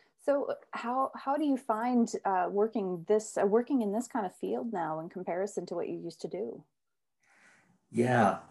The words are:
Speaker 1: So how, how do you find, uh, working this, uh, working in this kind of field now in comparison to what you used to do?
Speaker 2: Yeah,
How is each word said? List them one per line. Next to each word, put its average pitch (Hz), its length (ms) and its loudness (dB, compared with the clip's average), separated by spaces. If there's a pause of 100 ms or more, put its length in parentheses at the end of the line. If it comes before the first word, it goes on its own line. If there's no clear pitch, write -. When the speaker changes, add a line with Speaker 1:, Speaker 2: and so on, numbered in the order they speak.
(240)
Speaker 1:
So 285 280 2 (200)
how, 254 420 -2
how 269 220 -2
do 311 80 0
you 277 120 2
find, 233 540 2 (140)
uh, 180 260 2
working 190 560 0
this, 214 340 2
uh, 202 60 4
working 240 360 2
in 202 100 0
this 233 160 -2
kind 214 180 -2
of - 80 -8
field 226 380 -4
now 160 260 -2
in 165 100 -8
comparison 185 580 -4
to 175 100 -6
what - 120 -4
you 170 140 -6
used 170 200 -10
to 175 60 -6
do? 208 360 -8 (1300)
Speaker 2:
Yeah, 117 460 4 (120)